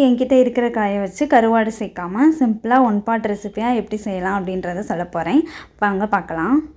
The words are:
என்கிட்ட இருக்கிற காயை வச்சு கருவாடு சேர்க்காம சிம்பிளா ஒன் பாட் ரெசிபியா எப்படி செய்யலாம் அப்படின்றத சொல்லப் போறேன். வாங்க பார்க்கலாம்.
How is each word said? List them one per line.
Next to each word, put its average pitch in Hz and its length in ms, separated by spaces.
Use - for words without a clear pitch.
என்கிட்ட 247 340
இருக்கிற 240 240
காயை 202 260
வச்சு 190 200
கருவாடு 226 440
சேர்க்காம 208 640
சிம்பிளா 226 380
ஒன் 208 180
பாட் 226 280
ரெசிபியா 208 360
எப்படி 214 160
செய்யலாம் 190 320
அப்படின்றத 185 500
சொல்லப் 175 260
போறேன். 247 240
வாங்க 202 200
பார்க்கலாம். 175 420